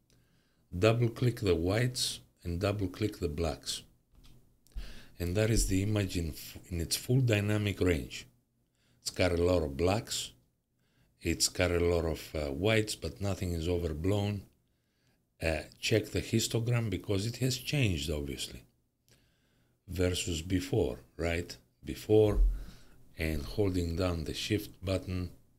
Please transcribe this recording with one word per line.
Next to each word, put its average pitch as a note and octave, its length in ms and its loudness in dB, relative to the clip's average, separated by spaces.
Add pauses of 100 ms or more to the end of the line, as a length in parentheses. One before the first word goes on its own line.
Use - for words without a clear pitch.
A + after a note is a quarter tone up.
(800)
double-click A#2 640 2
the F2+ 160 4
whites, G#2+ 640 0 (240)
and E2+ 160 -4
double-click G#2 580 -2
the F2+ 100 -2
blacks. D2+ 540 -4 (1400)
And F2 180 -4
that A2 140 4
is G2+ 160 2
the F#2+ 160 2
image G2+ 340 0
in E2 120 -2
f-, - 300 -10 (100)
in E2+ 120 -4
its - 160 -4
full B2+ 240 2
dynamic G#2 600 2
range. E2+ 460 0 (760)
It's - 100 -10
got F2+ 220 2
a E2+ 100 2
lot F2 200 4
of C#2 140 -4
blacks, F#2 560 0 (880)
it's E2 280 0
got F2+ 240 2
a E2+ 80 4
lot E2+ 240 4
of, D#2+ 300 -4
uh, D2 180 -2
whites, G#2+ 420 2
but - 260 -10
nothing F#2 320 -2
is E2 160 -2
overblown. F2+ 720 0 (1000)
Uh, D#2 200 0 (180)
check G#2+ 300 2
the F2+ 100 -2
histogram A#2 720 0
because G2 360 -2
it A#2 120 -6
has B2+ 180 0
changed, F#2 540 0
obviously, C#2+ 520 -6 (1300)
versus F2 540 0
before, F2 580 0 (160)
right? E2+ 400 -2 (260)
Before G#2 580 4 (800)
and D#2 240 0
holding F2+ 540 0
down F2 280 0
the D2+ 100 -6
Shift - 500 -4
button F#2 460 -2 (280)